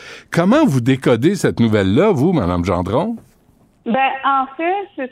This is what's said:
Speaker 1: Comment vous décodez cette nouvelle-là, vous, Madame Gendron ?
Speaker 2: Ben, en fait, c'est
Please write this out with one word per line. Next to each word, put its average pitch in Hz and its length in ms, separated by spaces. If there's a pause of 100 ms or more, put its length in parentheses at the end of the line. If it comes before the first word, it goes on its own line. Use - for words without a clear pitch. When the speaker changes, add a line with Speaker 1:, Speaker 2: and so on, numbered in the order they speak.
(300)
Speaker 1:
Comment 226 360
vous 135 160
décodez 135 540
cette 123 260
nouvelle-là, 107 500
vous, 165 220
Madame 87 320
Gendron ? 98 500 (680)
Speaker 2:
Ben, 233 140 (260)
en 269 220 (120)
fait, 339 180 (200)
c'est 262 160